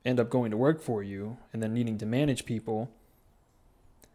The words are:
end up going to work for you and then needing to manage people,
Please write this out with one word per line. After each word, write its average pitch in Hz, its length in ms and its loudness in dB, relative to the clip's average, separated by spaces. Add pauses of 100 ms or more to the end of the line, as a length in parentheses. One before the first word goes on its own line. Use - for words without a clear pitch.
end 127 140 2
up 117 100 2
going 123 220 2
to 107 60 0
work 151 240 4
for 110 220 -2
you 101 340 -8 (160)
and 113 80 -4
then 110 120 -2
needing 117 260 0
to 110 60 -4
manage 127 400 2
people, 113 440 -4 (1300)